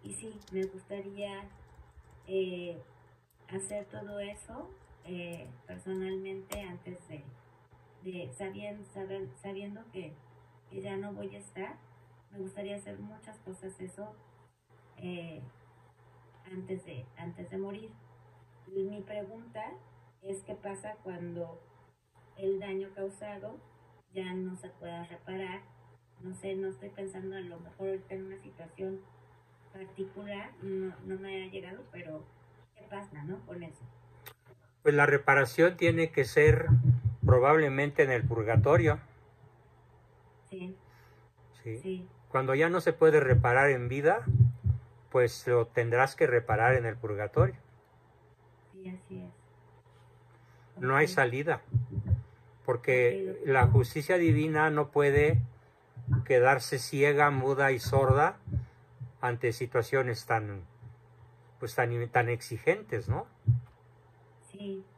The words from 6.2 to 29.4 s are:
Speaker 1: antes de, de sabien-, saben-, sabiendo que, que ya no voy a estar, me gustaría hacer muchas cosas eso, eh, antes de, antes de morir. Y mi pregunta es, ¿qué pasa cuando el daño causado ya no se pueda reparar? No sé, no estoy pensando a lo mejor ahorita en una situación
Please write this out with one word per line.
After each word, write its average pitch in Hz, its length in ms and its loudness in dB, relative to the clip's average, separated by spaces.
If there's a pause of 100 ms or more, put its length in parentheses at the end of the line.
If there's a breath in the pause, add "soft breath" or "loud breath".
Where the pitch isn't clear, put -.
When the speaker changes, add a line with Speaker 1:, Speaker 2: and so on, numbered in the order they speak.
Speaker 1:
antes 180 340 -16 (120)
de, 147 160 -18 (800)
de 175 280 -12
sabien-, 202 520 -12 (100)
saben-, 190 360 -10 (120)
sabiendo 202 400 -14 (100)
que, 175 220 -14 (560)
que 190 100 -12
ya 196 160 -10
no 202 160 -10
voy 196 220 -12
a 202 40 -18
estar, - 380 -14 (540)
me 202 80 -20
gustaría 196 380 -10
hacer 202 220 -16
muchas 208 420 -18
cosas 190 400 -16
eso, 202 340 -14 (840)
eh, 170 420 -14 (1120)
antes 185 340 -10
de, - 180 -14 (120)
antes 170 340 -14
de 190 80 -8
morir. 202 320 -10 (840)
Y 196 100 -4
mi 208 180 -10
pregunta 214 640 -12 (580)
es, 190 220 -12
¿qué 202 100 -12
pasa 202 480 -12
cuando 170 580 -10 (760)
el 196 240 -4
daño 196 340 -8
causado 202 640 -12 (560)
ya 185 220 -8
no 185 220 -8
se 185 140 -18
pueda 170 340 -14
reparar? 190 560 -12 (640)
No 185 120 -12
sé, 190 220 -10
no 190 120 -6
estoy 196 200 -12
pensando 190 480 -12
a 190 40 -10
lo 175 200 -14
mejor 190 280 -12
ahorita 190 260 -8
en 190 120 -12
una 190 120 -16
situación 190 600 -12 (720)